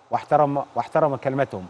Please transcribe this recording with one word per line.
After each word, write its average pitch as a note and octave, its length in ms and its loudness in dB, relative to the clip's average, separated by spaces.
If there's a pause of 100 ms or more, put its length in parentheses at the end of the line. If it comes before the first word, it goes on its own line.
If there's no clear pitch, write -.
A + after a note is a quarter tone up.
(120)
واحترم، C#3+ 520 2 (120)
واحترم C#3+ 400 0
كلمتهم C3 540 -4